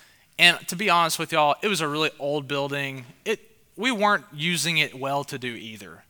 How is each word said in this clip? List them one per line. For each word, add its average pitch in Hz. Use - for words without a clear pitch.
And 175
to -
be 202
honest 170
with 160
y'all, 151
it 202
was 190
a 160
really 151
old 143
building. 139
It, 220
we 240
weren't 208
using 160
it 147
well 139
to 143
do 127
either. 98